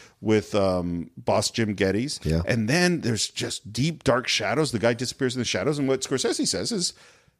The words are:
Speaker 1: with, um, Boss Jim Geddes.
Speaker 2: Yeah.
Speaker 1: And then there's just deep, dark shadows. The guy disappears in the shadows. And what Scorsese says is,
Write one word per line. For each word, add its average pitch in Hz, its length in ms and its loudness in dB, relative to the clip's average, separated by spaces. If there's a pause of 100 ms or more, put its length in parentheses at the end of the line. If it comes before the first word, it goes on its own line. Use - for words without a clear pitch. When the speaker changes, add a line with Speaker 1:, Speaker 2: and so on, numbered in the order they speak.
(200)
Speaker 1:
with, 107 340 2
um, 90 600 0
Boss 104 340 0
Jim 107 220 0
Geddes. 98 520 0
Speaker 2:
Yeah. 82 200 2
Speaker 1:
And 110 240 0
then 180 320 2
there's 113 300 -2
just 113 420 -8
deep, 147 320 -2
dark 120 240 2
shadows. 120 440 0
The 113 60 0
guy 117 140 4
disappears 123 420 -2
in 127 40 -8
the 117 80 -2
shadows. 131 320 0
And 135 100 0
what 135 140 0
Scorsese 262 440 -2
says - 240 -2
is, 190 220 -2 (480)